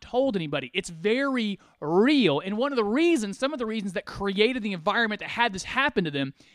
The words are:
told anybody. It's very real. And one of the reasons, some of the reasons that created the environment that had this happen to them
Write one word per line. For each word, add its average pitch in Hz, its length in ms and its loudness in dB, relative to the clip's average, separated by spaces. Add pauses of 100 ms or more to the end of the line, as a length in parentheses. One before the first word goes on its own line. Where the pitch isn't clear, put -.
told 254 340 0
anybody. 147 380 -4
It's - 160 -4
very 214 720 0 (200)
real. 185 600 4
And 190 180 -6
one 269 140 0
of 285 40 -4
the 233 80 2
reasons, 226 540 2
some 277 160 -2
of 294 60 -8
the 240 80 -4
reasons 214 260 -6
that 190 120 -6
created 208 580 0
the 208 100 -4
environment 208 460 0
that 156 100 -12
had 233 240 0
this 185 100 -8
happen 262 420 0
to 160 60 -4
them 139 220 -4 (220)